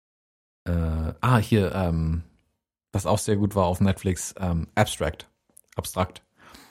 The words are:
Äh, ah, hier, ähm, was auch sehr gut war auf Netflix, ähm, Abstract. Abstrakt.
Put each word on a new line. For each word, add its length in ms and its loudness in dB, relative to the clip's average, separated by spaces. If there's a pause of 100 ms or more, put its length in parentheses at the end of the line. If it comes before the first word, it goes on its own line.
(640)
Äh, 560 -2
ah, 180 4
hier, 360 2
ähm, 480 0 (720)
was 140 -4
auch 120 2
sehr 180 0
gut 180 0
war 120 4
auf 140 0
Netflix, 580 0
ähm, 380 -2
Abstract. 520 -2 (480)
Abstrakt. 460 -4 (480)